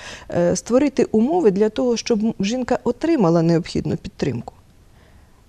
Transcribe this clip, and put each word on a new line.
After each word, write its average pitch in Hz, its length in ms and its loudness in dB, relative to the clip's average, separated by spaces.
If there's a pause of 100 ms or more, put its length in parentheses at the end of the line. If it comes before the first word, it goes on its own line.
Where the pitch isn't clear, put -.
(380)
е, 175 180 2
створити 254 480 0
умови 247 480 2
для 208 180 0
того, 240 280 -2
щоб 220 260 -2
м-, 226 160 0
жінка 233 440 -2
отримала 226 580 2
необхідну 160 560 0
підтримку. - 560 -8 (960)